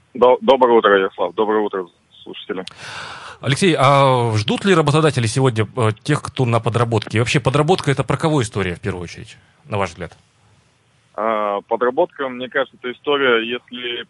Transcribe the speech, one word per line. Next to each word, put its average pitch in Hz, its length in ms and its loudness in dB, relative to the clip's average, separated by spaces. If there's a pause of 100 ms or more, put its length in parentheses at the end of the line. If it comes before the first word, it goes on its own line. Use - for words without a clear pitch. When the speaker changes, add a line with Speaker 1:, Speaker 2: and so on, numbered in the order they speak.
(140)
Speaker 1:
До-, 123 280 4
доброе 123 320 4
утро, 107 240 6
Ярослав. 95 360 -2
Доброе 107 280 0
утро, 98 260 -6 (340)
слушатели. 92 440 -12 (720)
Speaker 2:
Алексей, 156 400 0
а 131 560 4
ждут 147 300 -2
ли 190 100 4
работодатели 147 500 2
сегодня, 113 400 0 (120)
э, 110 140 2 (120)
тех, 147 180 -2
кто - 220 -4
на 117 160 2
подработке? 113 580 -2
И - 20 2
вообще, 123 200 0
подработка — 143 520 0
это 135 120 -2
про 139 140 -2
кого 156 240 0
история, 95 340 -4
в - 60 -18
первую 90 220 -8
очередь, - 340 -18 (320)
на 107 80 -6
ваш 98 140 -2
взгляд? 87 260 -14 (1000)
Speaker 1:
А, 107 460 -2
подработка, 127 640 -2
мне 123 220 -10
кажется, 135 260 -6
это 123 160 -10
история, 123 560 0
если 120 640 -10